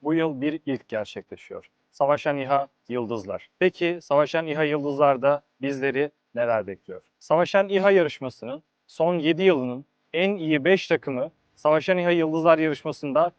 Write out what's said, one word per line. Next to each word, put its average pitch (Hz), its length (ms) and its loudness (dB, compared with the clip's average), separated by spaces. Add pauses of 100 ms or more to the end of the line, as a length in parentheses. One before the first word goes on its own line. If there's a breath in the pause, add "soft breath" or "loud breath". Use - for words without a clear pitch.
bu 151 120 -2
yıl 160 280 -2
bir 151 240 -4
ilk 131 220 -6
gerçekleşiyor. 101 800 -10 (220)
Savaşan 143 460 0
İHA 139 300 0 (220)
Yıldızlar. 110 600 -6 (100)
Peki 175 420 -2
Savaşan 151 460 0
İHA 156 160 -2
Yıldızlar'da 143 800 2 (180)
bizleri 139 500 -2 (240)
neler 117 320 -2
bekliyor? 92 340 -14 (180)
Savaşan 180 500 0
İHA 196 220 4
yarışmasının 143 720 0 (240)
son 170 320 0
yedi 160 240 0
yılının 135 420 2 (280)
en 190 220 0
iyi 156 300 0
beş 185 220 2
takımı 131 440 -4 (240)
Savaşan 156 420 2
İHA 175 140 0
Yıldızlar 160 460 2
yarışmasında 151 800 -2